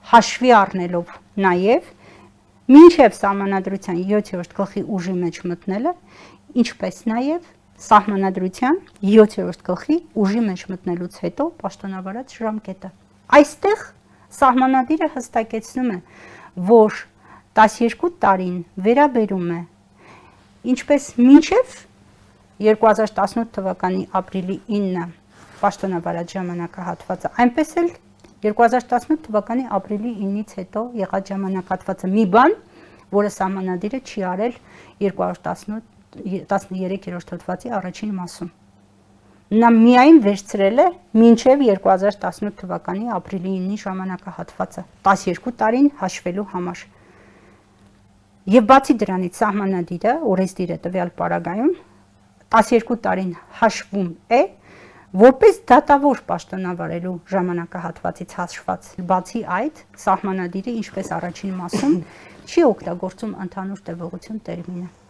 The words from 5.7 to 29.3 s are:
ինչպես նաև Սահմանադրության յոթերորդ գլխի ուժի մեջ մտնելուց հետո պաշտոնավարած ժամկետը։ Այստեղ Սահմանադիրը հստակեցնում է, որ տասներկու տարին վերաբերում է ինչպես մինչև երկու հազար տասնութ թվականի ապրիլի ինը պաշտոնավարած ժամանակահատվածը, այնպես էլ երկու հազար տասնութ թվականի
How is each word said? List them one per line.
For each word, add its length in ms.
ինչպես 500
նաև 440
Սահմանադրության 920
յոթերորդ 640
գլխի 300
ուժի 320
մեջ 220
մտնելուց 520
հետո 360
պաշտոնավարած 840
ժամկետը։ 560
Այստեղ 520
Սահմանադիրը 760
հստակեցնում 800
է, 80
որ 420
տասներկու 600
տարին 440
վերաբերում 720
է 120
ինչպես 500
մինչև 580
երկու 300
հազար 260
տասնութ 340
թվականի 600
ապրիլի 580
ինը 400
պաշտոնավարած 840
ժամանակահատվածը, 960
այնպես 420
էլ 140
երկու 260
հազար 220
տասնութ 380
թվականի 420